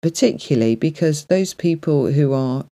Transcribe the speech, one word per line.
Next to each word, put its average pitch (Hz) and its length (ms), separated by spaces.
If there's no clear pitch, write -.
particularly 135 720
because 151 500
those 185 280
people 160 580
who 139 220
are 131 400